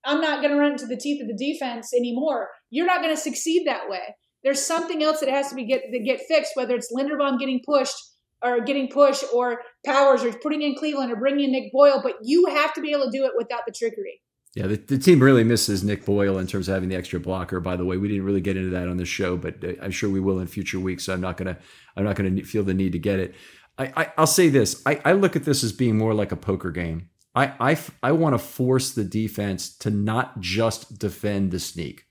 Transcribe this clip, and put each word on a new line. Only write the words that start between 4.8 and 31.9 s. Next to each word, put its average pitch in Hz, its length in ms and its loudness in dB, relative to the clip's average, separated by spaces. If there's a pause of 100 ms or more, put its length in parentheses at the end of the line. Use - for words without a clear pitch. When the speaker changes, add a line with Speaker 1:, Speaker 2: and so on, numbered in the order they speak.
Speaker 1:
else 311 180 2
that 269 80 -2
has 277 200 0
to - 60 -10
be 254 120 -8
get, 254 160 0 (100)
that 233 120 -4
get 247 240 0
fixed, 302 260 2
whether 247 220 -2
it's - 160 -8
Linderbaum 277 460 -2
getting 262 280 -2
pushed 277 300 0 (460)
or 247 180 2
getting 269 280 -2
pushed 277 360 4 (100)
or 240 280 0 (220)
Powers 269 400 6
or 233 80 0
putting 302 300 -4
in 285 140 -2
Cleveland 277 360 -4
or 226 40 -4
bringing 277 300 0
in 254 60 0
Nick 214 200 -4
Boyle, 269 300 8
but 247 200 -2
you 330 240 6
have 294 280 0
to 311 60 -8
be 294 120 -2
able 277 180 0
to - 0 -
do 269 140 -2
it 254 120 0
without 233 300 -4
the 214 100 -10
trickery. 220 440 -8 (340)
Speaker 2:
Yeah, 98 120 -4
the, 104 100 0
the 135 220 -2
team 156 220 8
really 131 240 8
misses 107 400 2
Nick 104 200 -2
Boyle 101 340 2
in 92 80 -2
terms 95 220 -4
of 98 60 0
having 92 140 -2
the 92 80 -2
extra 90 240 -6
blocker, 90 400 -4
by 90 160 -2
the 90 80 -2
way. 92 120 0
We 101 120 -2
didn't 98 160 -2
really 98 160 2
get 95 160 -2
into 92 140 -2
that 90 180 -4
on 90 80 -4
this 87 120 -4
show, 90 280 -2
but, 80 260 -8
uh, 90 100 -6 (100)
I'm 98 80 -6
sure 101 200 -4
we 95 100 0
will 95 200 0
in 90 60 -6
future 95 340 -6
weeks, 92 240 -4
so 95 100 -4
I'm 90 60 -4
not 92 160 -4
gonna, 92 220 -6 (380)
I'm 101 80 0
not 101 120 0
gonna 98 140 0
ne-, 95 120 0
feel 107 220 -2
the 95 100 0
need 95 180 0
to 87 60 -4
get 95 220 -2
it. 87 140 -6 (420)
I, 131 200 -6
I, 160 220 -2
I'll 151 80 6
say 175 220 6
this. 135 380 4
I, 147 180 2
I 160 80 6
look 196 240 4
at 139 80 -2
this 143 180 2
as 110 100 0
being 113 260 2
more 110 160 2
like 104 180 0
a 85 40 -4
poker 90 340 -2
game. 82 400 -6 (240)
I, 135 260 2
I 135 120 4
f-, - 180 -4 (120)
I 131 100 2
wanna 160 260 2
force 131 540 0
the 107 120 -2
defense 104 720 -4
to 110 120 -4
not 107 500 -2
just 107 580 -2
defend 98 520 -2
the 87 100 -4
sneak. - 500 -10